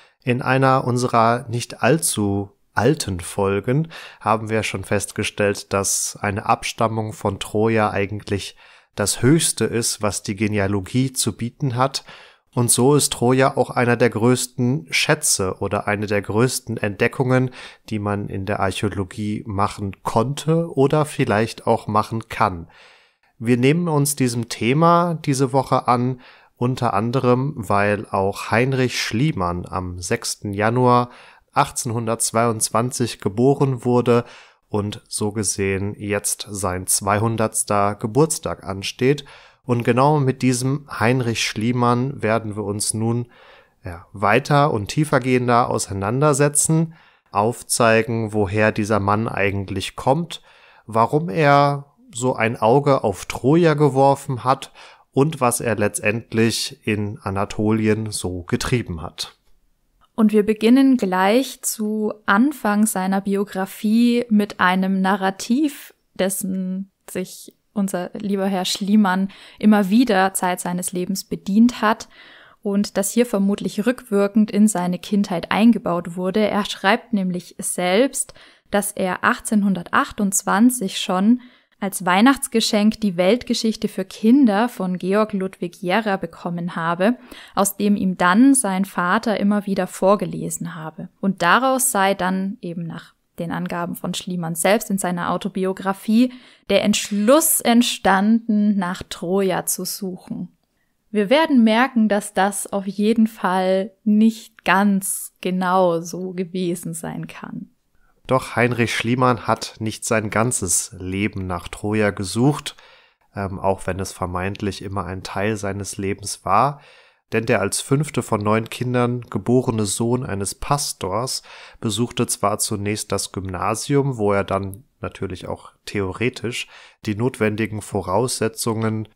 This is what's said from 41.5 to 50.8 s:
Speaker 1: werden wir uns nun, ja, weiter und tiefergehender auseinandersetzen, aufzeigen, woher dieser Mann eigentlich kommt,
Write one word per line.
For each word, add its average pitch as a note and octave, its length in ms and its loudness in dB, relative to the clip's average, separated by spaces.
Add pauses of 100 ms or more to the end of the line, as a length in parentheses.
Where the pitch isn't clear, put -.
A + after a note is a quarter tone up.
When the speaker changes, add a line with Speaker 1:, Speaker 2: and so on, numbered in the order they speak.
Speaker 1:
werden G#2+ 340 -2
wir G#2+ 80 -6
uns G2+ 280 -4
nun, A#2 380 -2 (540)
ja, F2 280 -14
weiter A#2+ 600 2
und G2+ 160 -4
tiefergehender B2 800 2
auseinandersetzen, C#3+ 1300 0 (360)
aufzeigen, A2+ 1000 2
woher G#2+ 400 2
dieser G#2 260 0
Mann G#2 300 0
eigentlich G2 640 -4
kommt, D3+ 480 -2 (440)